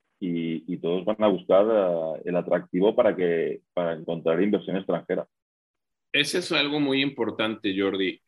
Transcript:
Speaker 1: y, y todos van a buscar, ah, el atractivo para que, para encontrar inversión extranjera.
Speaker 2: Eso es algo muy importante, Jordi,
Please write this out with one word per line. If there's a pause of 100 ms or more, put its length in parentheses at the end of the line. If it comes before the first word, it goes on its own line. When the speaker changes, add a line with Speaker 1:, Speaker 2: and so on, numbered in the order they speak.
(200)
Speaker 1:
y,
y
todos
van
a
buscar,
ah, (120)
el
atractivo
para
que, (120)
para
encontrar
inversión
extranjera. (840)
Speaker 2:
Eso
es
algo
muy
importante,
Jordi,